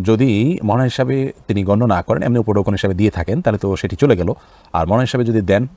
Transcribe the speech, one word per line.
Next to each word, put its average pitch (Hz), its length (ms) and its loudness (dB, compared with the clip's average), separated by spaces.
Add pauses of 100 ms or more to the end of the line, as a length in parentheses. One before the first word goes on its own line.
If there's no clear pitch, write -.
যদি 113 640 2
মহানা 113 200 0
হিসাবে 131 480 -2 (160)
তিনি 101 140 0
গণ্য 104 220 2
না 92 180 2
করেন, - 200 -2
এমনি 120 160 0
উপঢৌকন 104 340 0
হিসাবে 98 220 -2
দিয়ে 101 160 2
থাকেন, 117 300 -4
তাহলে 107 180 0
তো 98 180 -2
সেটি 92 200 -4
চলে 139 200 4
গেল। 87 160 -2 (400)
আর 82 140 0
মহানা 113 160 2
হিসাবে 123 220 -2
যদি 110 160 0
দেন 98 260 2 (100)